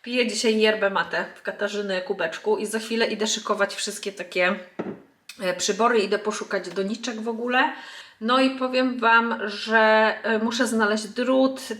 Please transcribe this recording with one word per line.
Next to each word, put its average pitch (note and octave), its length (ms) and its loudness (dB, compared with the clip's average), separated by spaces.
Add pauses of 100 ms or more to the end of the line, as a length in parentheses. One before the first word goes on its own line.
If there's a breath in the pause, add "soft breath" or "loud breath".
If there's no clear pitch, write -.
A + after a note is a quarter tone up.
Piję A#3+ 240 0
dzisiaj G#3+ 340 2
yerbę G#3 300 4
mate F3 340 -2 (100)
w - 80 -20
Katarzyny G3+ 580 -4
kubeczku F#3+ 580 -2
i G#3+ 80 -4
za G#3+ 120 -4
chwilę A3+ 280 0
idę G#3+ 200 -2
szykować G3+ 480 -2
wszystkie - 380 -8
takie, F3+ 420 -2 (840)
e, F3+ 140 -2
przybory. A3+ 440 2
Idę G3+ 200 2
poszukać G#3 500 -4
doniczek G3+ 520 -6
w A3 80 -6
ogóle. B3 440 0 (480 loud breath)
No B3 200 2
i C4 100 4
powiem B3+ 500 -2
Wam, A#3 380 4 (100)
że, A3 720 4
e, A3 160 0
muszę A3+ 280 0
znaleźć A3 400 0
drut, C4 540 2 (200)